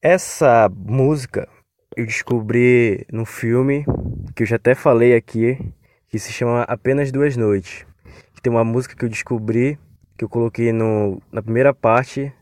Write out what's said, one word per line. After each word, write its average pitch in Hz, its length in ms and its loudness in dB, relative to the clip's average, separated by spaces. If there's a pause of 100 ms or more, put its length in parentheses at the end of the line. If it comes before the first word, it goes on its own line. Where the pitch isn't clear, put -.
Essa 135 680 4
música 127 760 -2 (480)
eu 120 100 -6
descobri 117 1040 2
num 113 140 -6
filme 131 600 -2 (500)
que 120 80 -2
eu 104 40 -2
já 113 100 0
até 127 180 4
falei 120 400 4
aqui, 117 420 -2 (520)
que 110 100 -6
se - 120 -12
chama 120 320 -2
Apenas 135 460 -2
Duas 139 280 -2
Noites, 104 480 -2 (500)
que - 60 -20
tem 123 100 0
uma 117 140 2
música 120 300 -4
que - 100 -6
eu 117 40 -2
descobri, 117 680 -2 (380)
que - 80 -6
eu - 40 -12
coloquei 117 440 -2
no, 107 480 -2 (100)
na 113 100 -6
primeira 120 320 2
parte 131 680 0